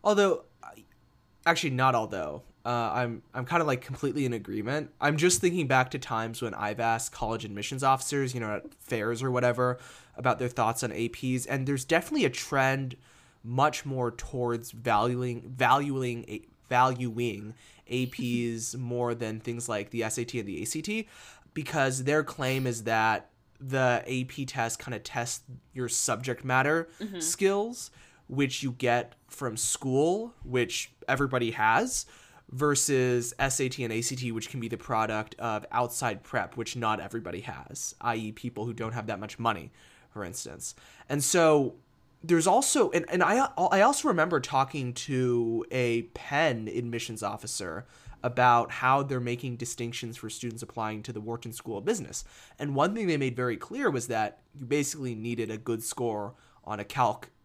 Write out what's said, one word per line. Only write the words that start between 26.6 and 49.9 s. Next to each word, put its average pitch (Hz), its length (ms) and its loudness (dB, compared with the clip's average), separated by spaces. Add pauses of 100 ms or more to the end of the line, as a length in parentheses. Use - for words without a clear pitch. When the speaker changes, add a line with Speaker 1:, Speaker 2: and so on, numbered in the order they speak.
Speaker 2:
Mm-hmm. 196 180 -8
Speaker 1:
skills, 196 720 0 (360)
which 135 360 0
you 131 80 -2
get 120 440 0 (120)
from 120 300 -6
school, 165 760 0 (100)
which 120 500 -2 (160)
everybody 131 420 0
has, 113 540 2 (460)
versus 127 880 2
S 131 200 0
A 135 80 2
T 123 160 -4
and 113 80 -4
A 113 100 -2
C 123 140 -4
T, 123 160 -4
which 113 180 -6
can 135 100 -8
be 113 80 -4
the 113 100 -4
product 110 600 -2
of 110 320 -4
outside 117 520 -2
prep, 104 320 -4
which 117 200 -6
not 110 240 0
everybody 92 420 -8
has, - 580 -10
i 117 160 0
e 110 160 -4
people 110 340 -6
who 120 80 -6
don't 113 200 -6
have 110 140 -6
that 104 120 -4
much 107 200 -10
money, 104 320 0 (380)
for 104 140 -8
instance. - 520 -10 (340)
And 143 140 0
so 151 520 6 (480)
there's 165 240 4
also, 233 440 6
and, 165 180 2
and 180 140 2
I, 226 340 4
I 190 240 4
also 277 260 6
remember 170 320 4
talking 131 540 0
to 120 800 0
a 120 320 2 (100)
Penn 143 540 0
admissions 117 560 -4
officer 98 640 -6 (360)
about 123 500 6
how 135 320 4
they're 135 160 -2
making 120 380 -4
distinctions 117 580 -8